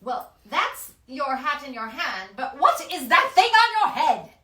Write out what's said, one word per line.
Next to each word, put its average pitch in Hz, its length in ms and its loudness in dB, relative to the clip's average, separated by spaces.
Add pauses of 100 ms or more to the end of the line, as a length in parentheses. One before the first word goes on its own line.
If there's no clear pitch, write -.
Well, - 320 -8 (160)
that's - 420 -4 (160)
your 269 280 -6
hat 277 300 -6
in 269 80 -14
your 226 140 -10
hand, 220 480 -8
but 262 240 -8
what 359 220 4 (100)
is 277 160 -8
that 415 260 4
thing 427 180 6
on 453 200 6 (100)
your - 140 0
head? 285 340 0 (140)